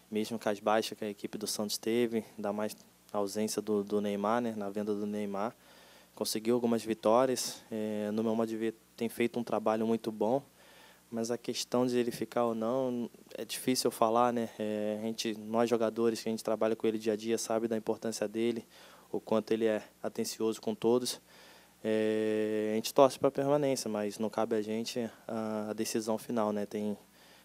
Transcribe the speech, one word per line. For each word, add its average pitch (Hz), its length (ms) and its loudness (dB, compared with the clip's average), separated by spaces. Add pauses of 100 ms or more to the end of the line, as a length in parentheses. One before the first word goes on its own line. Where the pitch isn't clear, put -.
(100)
mesmo 107 300 -4
com - 80 -4
as 104 100 -2
baixas 107 400 0
que - 60 -8
a 107 40 -4
equipe - 300 -8
do 104 80 -6
Santos 104 320 -4
teve, 113 460 0 (120)
ainda 104 160 -4
mais 104 240 -4 (360)
a 107 60 -2
ausência 104 440 0
do, 104 220 0
do 104 160 0
Neymar, 104 420 0
né? 117 140 -2
Na 101 120 -6
venda 104 240 -2
do 104 140 -4
Neymar. 104 480 -4 (640)
Conseguiu 110 400 0
algumas 117 260 0
vitórias, 113 880 2
é, 107 400 -4
no 110 140 0
meu 110 100 2
modo 113 140 0
de 110 80 -6
ver, 110 180 -2 (220)
tem 117 120 -2
feito 120 300 -2
um 117 60 -2
trabalho 110 420 0
muito 113 240 0
bom. 110 320 0 (680)
Mas 113 220 -4
a 120 80 -4
questão 123 480 0
de 123 100 0
ele 120 140 2
ficar 120 360 0
ou 113 80 0
não, 120 540 -2 (300)
é 113 60 -8
difícil - 420 0
eu 117 60 2
falar, 120 400 4
né? 117 160 -2 (100)
É, 107 420 -2
a 113 60 -4
gente, 110 320 -4
nós 113 320 2
jogadores 113 500 2
que - 80 -6
a 113 40 0
gente 110 100 -4
trabalha 110 320 0
com - 100 -2
ele 110 140 2
dia 110 140 0
a 104 40 0
dia 113 220 0
sabe 113 300 0
da 113 80 -2
importância 110 500 -2
dele, 113 400 -2 (460)
o 101 80 -2
quanto 110 320 0
ele 113 140 2
é 107 180 0 (180)
atencioso 110 580 -4
com 110 140 -4
todos. 123 460 2 (640)
É, 107 920 2
a - 20 2
gente 110 180 -2
torce 131 280 8
pra 139 100 4
permanência, 139 580 2
mas 104 300 -2
não 110 100 0
cabe 113 280 0
a 110 40 2
gente 113 480 -4 (200)
a, 107 420 -4
a - 20 -2
decisão 110 460 -2
final, 110 340 0
né? 104 140 -2
Tem 104 320 -4 (460)